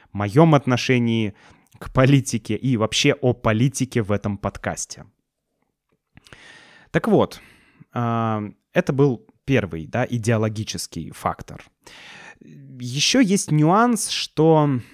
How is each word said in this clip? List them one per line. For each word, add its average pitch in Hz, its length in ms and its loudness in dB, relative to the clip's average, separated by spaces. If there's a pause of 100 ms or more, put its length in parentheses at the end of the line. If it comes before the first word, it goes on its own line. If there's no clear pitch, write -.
(140)
моем 117 420 4
отношении 117 760 0 (460)
к - 120 -14
политике 131 640 2
и 127 220 -2
вообще 110 360 0
о 123 200 0
политике 120 680 -2
в 101 100 -6
этом 101 260 -4
подкасте. - 680 -10 (1900)
Так 165 160 -2
вот, 151 340 2 (520)
а, 113 500 -2 (300)
это 127 200 0
был 135 320 0 (200)
первый, 90 420 -2
да, 123 200 -4
идеологический 110 1040 -4
фактор. - 520 -8 (1160)
Еще 127 400 0
есть 196 320 2
нюанс, 190 580 2
что 156 600 2 (240)